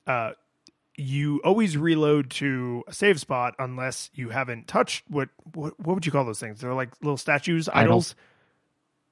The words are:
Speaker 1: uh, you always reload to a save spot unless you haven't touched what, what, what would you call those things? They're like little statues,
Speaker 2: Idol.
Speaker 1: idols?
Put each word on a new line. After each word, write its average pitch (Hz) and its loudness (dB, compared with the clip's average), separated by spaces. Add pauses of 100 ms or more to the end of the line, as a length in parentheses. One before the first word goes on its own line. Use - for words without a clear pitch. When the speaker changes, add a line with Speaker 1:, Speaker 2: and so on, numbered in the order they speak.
Speaker 1:
uh, 117 -2 (640)
you 143 -2
always 196 4
reload 151 4
to 123 -4
a 175 -18
save 190 4
spot 123 -2
unless 127 -6
you 123 -8
haven't 123 -6
touched - 0
what, 139 -2 (260)
what, 151 -10
what 175 0
would 165 -2
you 143 -2
call 139 2
those 110 -6
things? 107 -12
They're 127 -4
like 127 -4 (100)
little 147 0
statues, 160 0
Speaker 2:
Idol. 175 6
Speaker 1:
idols? - -8 (960)